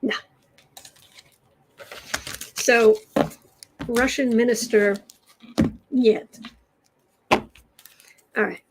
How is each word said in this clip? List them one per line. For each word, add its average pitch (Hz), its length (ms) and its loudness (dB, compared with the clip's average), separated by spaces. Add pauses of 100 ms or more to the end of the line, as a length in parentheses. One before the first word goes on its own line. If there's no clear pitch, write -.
Nah. 226 120 -4 (2500)
So, 226 420 4 (880)
Russian 247 480 -2
minister, 220 600 2 (920)
yet. 233 500 0 (920)
All - 1120 -8
right. 190 260 -6